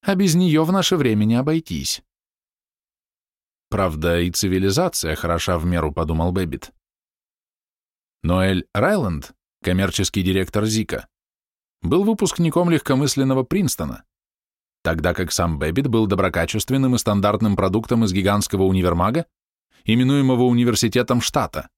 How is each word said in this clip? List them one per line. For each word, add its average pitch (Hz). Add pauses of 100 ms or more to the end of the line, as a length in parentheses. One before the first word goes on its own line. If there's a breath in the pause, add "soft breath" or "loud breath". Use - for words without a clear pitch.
а 196
без 180
нее 165
в 160
наше 190
время 110
не 110
обойтись». 131 (1700)
«Правда, 85
и 87
цивилизация 95
хороша 85
в 80
меру», — 85
подумал 80
Бэббит. 87 (1500)
Ноэль 92
Райланд, 110 (280)
коммерческий 92
директор 95
Зика, 110 (760)
был 160
выпускником 175
легкомысленного 135
Принстона, 127 (800)
тогда 82
как 90
сам 82
Бэббит 85
был 113
доброкачественным 98
и 117
стандартным 104
продуктом 110
из 95
гигантского 101
универмага, 95 (560 soft breath)
именуемого 127
университетом 120
штата. -